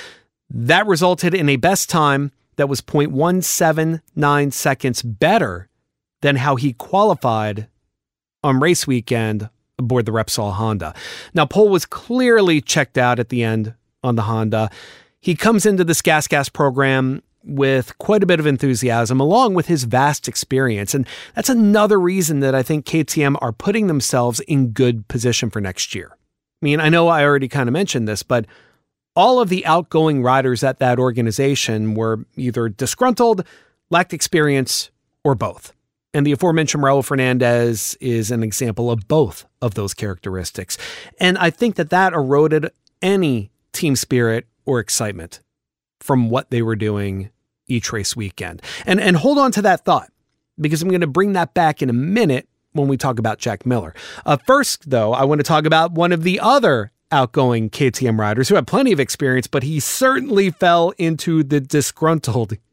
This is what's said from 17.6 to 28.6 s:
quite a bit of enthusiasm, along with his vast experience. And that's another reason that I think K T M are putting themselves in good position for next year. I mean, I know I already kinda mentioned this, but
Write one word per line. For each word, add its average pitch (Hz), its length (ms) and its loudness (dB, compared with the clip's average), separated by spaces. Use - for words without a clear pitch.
quite 208 240 2
a 196 40 4
bit 175 160 2
of 151 40 0
enthusiasm, 123 760 0
along 202 320 4
with 170 140 0
his 147 180 0
vast 131 420 0
experience. 120 680 -2
And 135 140 -2
that's - 140 -4
another 214 500 4
reason 175 440 0
that 135 120 2
I 131 80 2
think 151 240 -2
K 160 200 -2
T - 180 -2
M 143 160 0
are 117 140 -4
putting 208 340 -2
themselves 123 540 0
in 135 300 0
good 120 360 0
position 120 420 -2
for 104 120 -6
next 95 340 -8
year. 92 140 -12
I 156 40 -2
mean, 147 160 2
I 151 80 2
know 170 180 4
I 160 160 2
already 143 240 2
kinda 123 240 -2
mentioned 139 340 -2
this, 107 160 -4
but 120 240 -2